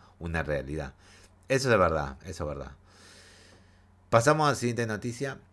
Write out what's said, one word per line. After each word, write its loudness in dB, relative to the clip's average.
una -4
realidad. -4
Eso 2
es 8
verdad, 2
eso -10
es -6
verdad. -12
Pasamos 4
a 4
la -2
siguiente -2
noticia. -6